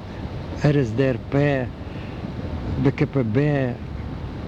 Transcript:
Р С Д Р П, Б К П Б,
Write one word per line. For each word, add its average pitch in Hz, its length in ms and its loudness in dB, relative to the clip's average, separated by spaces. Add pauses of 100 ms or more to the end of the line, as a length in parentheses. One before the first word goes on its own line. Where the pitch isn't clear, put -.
(640)
Р 147 120 6
С 127 120 4
Д 117 200 2
Р 120 80 2 (120)
П, 139 380 4 (1160)
Б 135 80 6
К 147 140 0
П 135 180 0
Б, 131 500 2 (720)